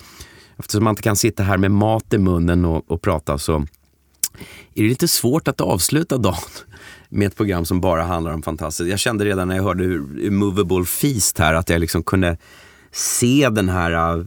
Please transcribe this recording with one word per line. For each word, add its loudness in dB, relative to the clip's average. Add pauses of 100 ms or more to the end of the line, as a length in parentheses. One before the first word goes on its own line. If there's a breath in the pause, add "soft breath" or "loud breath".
(580 loud breath)
Eftersom -2
man 4
inte -2
kan 2
sitta 0
här 2
med 4
mat 2
i 4
munnen 2
och, -2
och -4
prata -2
så -2 (1200 loud breath)
är 0
det 4
lite 0
svårt 0
att -2
avsluta 0
dagen 0 (720 loud breath)
med 0
ett -4
program 0
som 0
bara 2
handlar -4
om -6
fantastiskt. -6
Jag -2
kände 0
redan 0
när -2
jag 0
hörde 0
hur -4
Immovable 2
Feast -2
här 4
att 0
jag 2
liksom -2
kunde 0 (540 loud breath)
se 2
den 0
här, 0
äh, -6